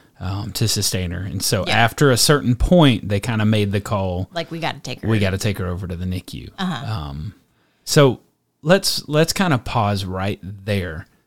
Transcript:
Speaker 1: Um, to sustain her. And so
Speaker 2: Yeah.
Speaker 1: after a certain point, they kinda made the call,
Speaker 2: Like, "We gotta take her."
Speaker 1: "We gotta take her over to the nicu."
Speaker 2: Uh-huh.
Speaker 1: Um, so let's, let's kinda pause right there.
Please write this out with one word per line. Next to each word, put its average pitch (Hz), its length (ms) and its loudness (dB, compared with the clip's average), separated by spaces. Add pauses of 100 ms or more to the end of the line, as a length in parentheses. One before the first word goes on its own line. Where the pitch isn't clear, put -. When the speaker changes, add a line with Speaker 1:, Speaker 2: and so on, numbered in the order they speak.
(200)
Speaker 1:
Um, 95 340 -8
to 113 140 0
sustain 92 440 -2
her. 87 100 -6
And 98 200 -6
so - 260 0
Speaker 2:
Yeah. 107 100 2
Speaker 1:
after 120 340 4
a 117 60 4
certain 127 380 4
point, 143 540 4
they 101 100 0
kinda 110 260 -2
made 107 260 2
the 101 100 0
call, 95 520 -2
Speaker 2:
Like, 165 180 -8
"We 165 80 -8
gotta 143 200 -6
take - 220 -12
her." - 60 -2
Speaker 1:
"We 110 120 2
gotta 98 200 0
take 101 200 -2
her 95 80 -4
over 90 200 -6
to 87 80 -6
the 90 100 -8
nicu." 90 440 -8 (100)
Speaker 2:
Uh-huh. 175 340 -4
Speaker 1:
Um, 76 400 -8 (520)
so 139 340 4 (440)
let's, 190 440 0
let's 151 260 2
kinda 170 260 0
pause 101 460 -2
right 92 380 -4
there. 98 640 -6 (220)